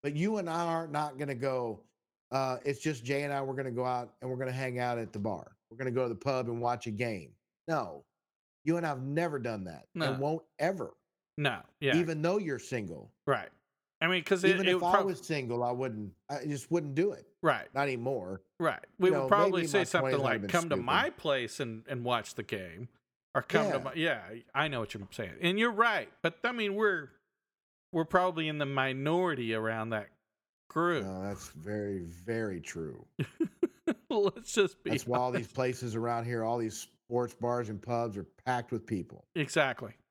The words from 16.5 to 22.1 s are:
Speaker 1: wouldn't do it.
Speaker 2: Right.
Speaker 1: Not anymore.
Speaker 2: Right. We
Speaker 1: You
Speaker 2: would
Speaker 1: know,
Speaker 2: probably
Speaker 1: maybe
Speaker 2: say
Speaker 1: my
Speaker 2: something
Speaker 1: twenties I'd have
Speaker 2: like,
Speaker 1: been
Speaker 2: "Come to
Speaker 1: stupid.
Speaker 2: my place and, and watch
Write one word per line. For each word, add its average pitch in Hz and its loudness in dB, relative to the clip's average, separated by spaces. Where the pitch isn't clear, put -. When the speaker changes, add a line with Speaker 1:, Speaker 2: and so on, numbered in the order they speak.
Speaker 1:
wouldn't 151 0
do 180 2
it. - -12
Speaker 2:
Right. 135 2
Speaker 1:
Not 139 0
anymore. 120 -4
Speaker 2:
Right. 156 0
We 185 8
Speaker 1:
You 170 8
Speaker 2:
would 143 4
Speaker 1:
know, 131 0
Speaker 2:
probably 196 6
Speaker 1:
maybe 165 0
Speaker 2:
say 202 4
Speaker 1:
my 180 4
Speaker 2:
something 156 2
Speaker 1:
twenties 139 2
I'd 127 4
have - 4
Speaker 2:
like, 110 -2
Speaker 1:
been 98 -4
Speaker 2:
"Come 170 2
to 147 2
Speaker 1:
stupid. 92 -2
Speaker 2:
my 185 4
place 131 -2
and, 113 -6
and 123 -4
watch 120 0